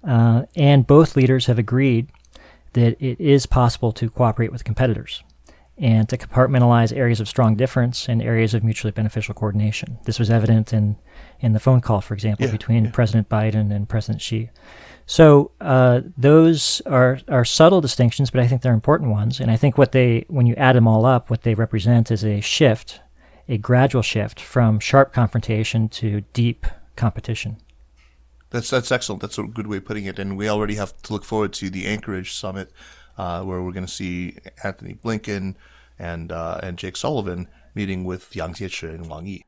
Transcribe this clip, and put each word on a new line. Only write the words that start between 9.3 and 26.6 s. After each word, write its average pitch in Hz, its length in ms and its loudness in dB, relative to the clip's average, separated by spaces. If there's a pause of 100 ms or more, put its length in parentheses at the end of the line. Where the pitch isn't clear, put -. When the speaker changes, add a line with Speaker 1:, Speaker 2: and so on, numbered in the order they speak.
Speaker 1:
coordination. 104 680 -4
This 113 120 -4
was 110 140 0
evident 110 420 2
in, 104 240 0 (420)
in 113 140 0
the 107 60 2
phone 127 220 4
call, 104 200 0
for 101 140 -8
example, 104 320 -2
Speaker 2:
Yeah, 113 40 -2
Speaker 1:
between 113 340 0
Speaker 2:
yeah. 117 60 -2
Speaker 1:
President 113 380 0
Biden 107 420 0
and 104 160 -4
President 110 340 -6
Xi. 113 280 -6 (560)
So, 147 540 6
uh, 127 420 4 (160)
those 156 680 4
are, 127 420 2
are 123 180 2
subtle 175 360 4
distinctions, 127 500 0
but 123 100 0
I 120 60 2
think 123 140 0
they're 127 120 2
important 131 380 0
ones. 107 280 -2
And 113 120 0
I 113 40 2
think 135 220 2
what 143 140 4
they, 123 380 2
when 131 160 2
you 117 100 2
add 131 200 4
them 117 120 6
all 110 180 4
up, 127 240 0
what 117 120 -4
they 113 120 0
represent 113 580 0
is 104 120 -2
a 104 180 -2
shift, - 600 0 (460)
a 110 100 -4
gradual 123 460 2
shift - 360 -4
from 110 400 0
sharp 139 340 4
confrontation 113 760 -2
to 104 320 -4 (120)
deep 120 320 -2 (300)